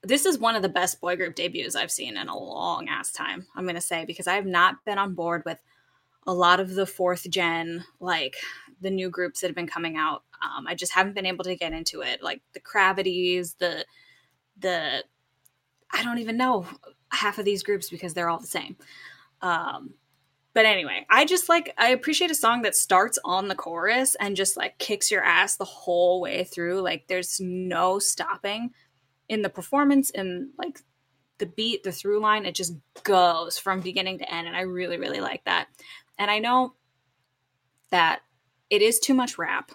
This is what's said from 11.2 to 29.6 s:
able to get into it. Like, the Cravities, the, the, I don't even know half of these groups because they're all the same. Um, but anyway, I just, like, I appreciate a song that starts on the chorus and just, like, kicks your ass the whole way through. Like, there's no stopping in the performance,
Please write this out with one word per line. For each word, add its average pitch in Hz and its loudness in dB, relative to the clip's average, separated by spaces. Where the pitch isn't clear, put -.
able 185 -4
to 180 -4
get 165 -6
into 160 -6
it. 123 -6
Like, - -6
the - -16
Cravities, 180 0
the, 170 -2
the, 165 -2
I 247 -2
don't 240 -2
even 226 -4
know 247 2
half 208 -2
of 208 -4
these 202 2
groups 202 -2
because 175 -10
they're 170 -2
all 165 0
the 233 -12
same. - -8
Um, 170 -2
but 220 8
anyway, 160 2
I 254 8
just, 349 2
like, 339 4
I 233 6
appreciate 302 2
a 302 0
song 240 2
that 208 0
starts 196 4
on 190 0
the 190 -2
chorus 208 0
and 202 -2
just, 190 0
like, - -4
kicks - -2
your 196 0
ass 180 4
the 196 -6
whole 180 2
way 180 -2
through. 180 -4
Like, 170 -4
there's 185 -2
no 185 0
stopping 208 -2
in 214 -2
the 190 -2
performance, 277 4